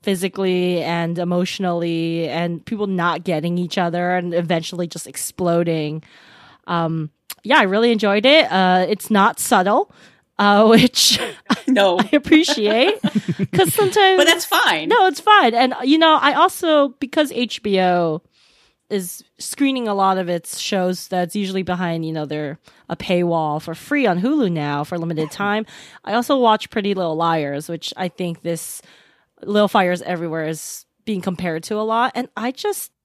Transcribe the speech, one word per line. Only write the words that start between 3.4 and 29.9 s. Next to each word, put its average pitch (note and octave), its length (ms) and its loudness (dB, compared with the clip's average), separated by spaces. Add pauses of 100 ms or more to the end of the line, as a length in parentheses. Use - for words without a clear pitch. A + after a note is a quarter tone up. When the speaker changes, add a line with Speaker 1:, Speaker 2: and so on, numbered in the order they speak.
Speaker 1:
each F3+ 200 -4
other F3 380 -2
and F3 180 -4
eventually E3+ 520 -2
just - 200 -12
exploding. E3 960 -2 (640)
Um, E3 440 -4 (320)
yeah, C#4 160 2
I B3+ 40 4
really G#3+ 300 2
enjoyed G#3 340 2
it. D4 260 4
Uh, F#3 360 4
it's G3+ 220 -4
not G#3 300 2
subtle, A#3 520 2 (460)
uh, G3+ 280 6
<laughs> - 20 6
which A3+ 500 4 (480)
Speaker 2:
No. G3 320 4
Speaker 1:
I - 140 0
appreciate, D4 880 2 (520)
'cause - 220 2
sometimes F#4+ 440 4
Speaker 2:
But D4 80 6
that's E4+ 180 2
fine. E4 440 0
Speaker 1:
No, G#4 180 4
it's F4+ 140 -2
fine. G4 340 6
And, B3+ 200 2 (100)
you C#4+ 140 4
know, D#4+ 220 6
I C#4 140 2
also, D4+ 540 2 (120)
because C#4+ 320 -2
H - 300 -6
B G3 180 0
O F3 420 0 (680)
is F#3+ 340 -8 (160)
screening C4+ 500 -2
a G#3 60 0
lot F#3+ 240 2
of F3+ 100 -4
its E3+ 300 -6
shows F#3 500 -2
that's F3+ 280 -2
usually F#3+ 260 -4
behind, E3+ 420 -4
you D#3+ 80 -6
know, D#3 140 -4
their, D3+ 320 -6 (300)
a - 80 -6
paywall E3 680 -2
for E3 120 -10
free C#4+ 320 -4
on F3+ 140 0
Hulu B3+ 320 0
now D3 320 -2
for F3 140 -8
limited D#3+ 320 -4
Speaker 2:
<laughs> - 20 -16
Speaker 1:
time. G3+ 320 -2 (400)
I G3 100 -6
also B3 240 0
watch A3 320 2
Pretty G3+ 240 -2
Little E3+ 220 -2
Liars, D#3 520 -2
which E3 280 -10
I F#3 120 -4
think F3 340 -6
this - 400 -6 (600)
Little G#3 260 2
Fires F3+ 340 2